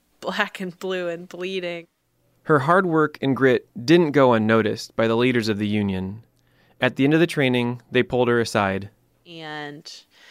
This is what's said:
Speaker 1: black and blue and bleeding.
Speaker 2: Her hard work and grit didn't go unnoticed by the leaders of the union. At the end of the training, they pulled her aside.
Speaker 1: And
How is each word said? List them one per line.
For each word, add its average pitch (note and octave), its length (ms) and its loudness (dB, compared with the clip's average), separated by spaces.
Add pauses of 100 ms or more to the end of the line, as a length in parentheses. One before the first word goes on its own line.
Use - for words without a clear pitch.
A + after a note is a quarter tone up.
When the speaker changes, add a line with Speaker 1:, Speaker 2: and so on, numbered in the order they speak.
(200)
Speaker 1:
black G3 400 -6
and F#3 180 -12
blue F#3 320 -6
and E3+ 180 -10
bleeding. F3 600 -10 (560)
Speaker 2:
Her D3+ 160 4
hard F3 260 2
work D#3 340 0
and C3+ 160 0
grit B2 320 2 (180)
didn't D#3+ 260 4
go C3+ 220 4
unnoticed A2 640 0
by A2+ 120 0
the A2+ 100 0
leaders A#2+ 320 0
of G2+ 80 -2
the G#2 100 -2
union. G2+ 560 -4 (560)
At B2+ 160 -2
the C3+ 100 0
end D3 100 2
of D#3+ 40 4
the E3+ 60 2
training, B2 560 -2 (100)
they B2 120 2
pulled B2 240 0
her A#2+ 120 2
aside. G2+ 520 -2 (340)
Speaker 1:
And D3+ 640 -14 (400)